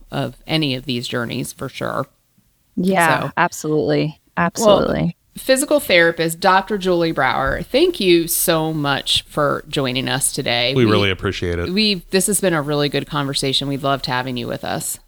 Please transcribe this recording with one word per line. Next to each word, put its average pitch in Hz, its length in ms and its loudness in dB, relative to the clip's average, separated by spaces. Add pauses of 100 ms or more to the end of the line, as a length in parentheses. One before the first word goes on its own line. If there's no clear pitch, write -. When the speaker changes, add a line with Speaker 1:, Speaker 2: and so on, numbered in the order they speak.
(120)
Speaker 1:
of 127 240 -6 (100)
any 156 300 -2
of 127 80 -10
these 127 240 -4
journeys, 127 460 -4
for - 160 -10
sure. 113 360 -6 (720)
Speaker 2:
Yeah, 170 460 2
Speaker 1:
So 143 160 -4
Speaker 2:
absolutely. 151 840 0 (160)
Speaker 1:
Well, 175 100 0
Speaker 2:
Absolutely. 170 720 2 (200)
Speaker 1:
physical 269 420 2
therapist, 170 640 2
Doctor 196 360 2
Julie 175 360 2
Brower, 135 500 0
thank 339 380 2
you 170 260 4
so 160 460 0
much 143 500 -2
for 139 460 -2
joining 131 400 -2
us 131 240 -2
today. 120 420 0
Speaker 3:
We 127 100 4
Speaker 1:
We, 107 60 4
Speaker 3:
really 101 180 4
appreciate 90 480 -2
it. 85 120 -4
Speaker 1:
we've, 202 400 0
this 185 180 0
has 208 140 0
been 185 120 2
a 156 80 0
really 147 280 -2
good 139 180 -4
conversation. 139 640 -2
We've 139 160 -4
loved 139 200 -2
having 127 300 -4
you 120 120 -6
with - 180 -8
us. - 420 -6